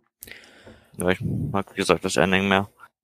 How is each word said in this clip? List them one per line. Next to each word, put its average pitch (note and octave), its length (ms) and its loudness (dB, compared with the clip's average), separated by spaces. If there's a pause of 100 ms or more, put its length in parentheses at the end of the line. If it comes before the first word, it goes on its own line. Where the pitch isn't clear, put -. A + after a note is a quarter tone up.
(960)
Ja, F2 120 0
ich F2+ 120 0
mag, - 500 -4
wie - 60 -20
gesagt, F2+ 280 0
das - 120 -4
Ending F#2+ 300 2
mehr. G2 220 2 (340)